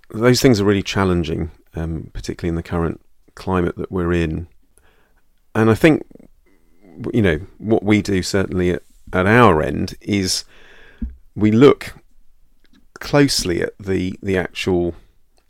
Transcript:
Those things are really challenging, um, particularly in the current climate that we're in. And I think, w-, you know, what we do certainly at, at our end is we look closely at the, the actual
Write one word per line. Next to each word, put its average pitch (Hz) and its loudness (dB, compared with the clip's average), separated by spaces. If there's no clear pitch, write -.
Those 123 4
things 123 6
are 101 0
really 101 2
challenging, 85 -2
um, 80 -8
particularly - -8
in 82 -2
the 82 -4
current 85 -4
climate 90 -2
that - -10
we're 87 -2
in. 82 -2
And 110 2
I 110 4
think, 156 4
w-, - -8
you 117 2
know, 85 2
what 107 -2
we 104 4
do 92 -2
certainly 92 -2
at, - -6
at 92 0
our 104 4
end 85 -6
is 98 -4
we 107 2
look - 4
closely 139 0
at - -4
the, 95 -4
the 95 -2
actual 87 -2